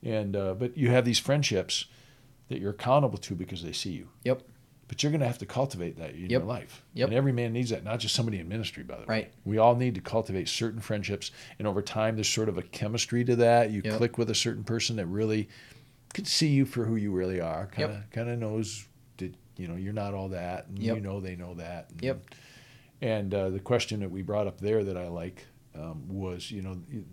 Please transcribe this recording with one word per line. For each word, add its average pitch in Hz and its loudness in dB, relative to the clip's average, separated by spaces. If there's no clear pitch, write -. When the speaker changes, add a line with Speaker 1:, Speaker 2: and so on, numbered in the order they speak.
Speaker 1:
And, 107 0
uh, 95 0
but 123 -2
you 127 4
have 123 8
these 120 4
friendships - 0
that - -4
you're 98 -2
accountable 123 4
to - -6
because 87 -6
they 82 -8
see 92 -4
you. - -10
Speaker 2:
Yep. 127 2
Speaker 1:
But - -6
you're 147 4
gonna 147 2
have 120 -2
to - -8
cultivate 110 -2
that 80 -10
in 85 -10
Speaker 2:
Yep. 90 -6
Speaker 1:
your 131 4
life. 107 -8
Speaker 2:
Yep. 117 0
Speaker 1:
And 110 2
every 135 4
man 120 0
needs 123 0
that, 107 -2
not 107 -2
just 110 -2
somebody 113 0
in 82 -8
ministry, 110 -6
by 64 -10
the - -12
way. - -14
Speaker 2:
Right. 110 0
Speaker 1:
We 107 2
all 120 10
need 123 2
to 92 -6
cultivate 98 0
certain 113 -2
friendships, 101 -4
and 104 0
over 101 2
time, 110 0
there's 107 0
sort 110 2
of 90 0
a 87 -4
chemistry 117 0
to 123 6
that. 117 8
You 101 0
Speaker 2:
Yep. 110 0
Speaker 1:
click 117 2
with 117 2
a 104 2
certain 110 0
person 117 0
that 101 -2
really 107 2
could 196 -6
see 160 4
you 135 6
for 120 -2
who 113 2
you 104 0
really 92 0
are, 82 -2
Speaker 2:
Yep. 98 -8
Speaker 1:
kinda, 104 -4
kinda 120 -4
knows 110 -4
that, 92 -6
you 90 -8
know, 85 -6
you're 95 -4
not 101 -4
all 95 -4
that, 90 -6
and 98 -10
Speaker 2:
Yep. 113 0
Speaker 1:
you 110 -4
know 98 -4
they 92 -6
know 87 -10
that. 85 -10
And, 82 -12
Speaker 2:
Yep. 131 -2
Speaker 1:
and, 107 0
uh, 95 2
the 95 -2
question 113 0
that 92 -6
we 95 -6
brought 104 0
up 92 -6
there 104 2
that 95 -2
I 90 -6
like, 87 -8
um, 78 -10
was, 92 -6
you 101 -8
know, 92 -8
y-, 120 -8